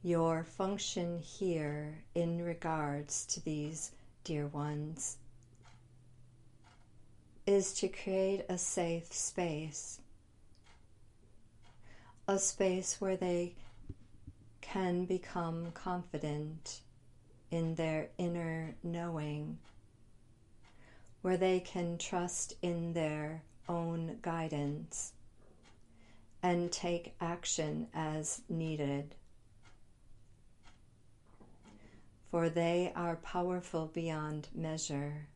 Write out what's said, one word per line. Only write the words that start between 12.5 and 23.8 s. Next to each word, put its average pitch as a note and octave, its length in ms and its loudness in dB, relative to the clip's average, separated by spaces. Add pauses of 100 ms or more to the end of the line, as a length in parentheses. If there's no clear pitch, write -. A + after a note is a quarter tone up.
where F#3+ 160 4
they F3 380 4 (1080)
can F3+ 440 2
become E3+ 680 0
confident D#3 1080 -2 (680)
in E3 240 2
their D#3 420 2
inner E3 680 0
knowing, D#3+ 720 -2 (1600)
where F#3 160 4
they F#3 240 6
can E3+ 360 -2
trust - 640 -2
in E3+ 320 0
their D#3 500 0 (260)
own E3 520 0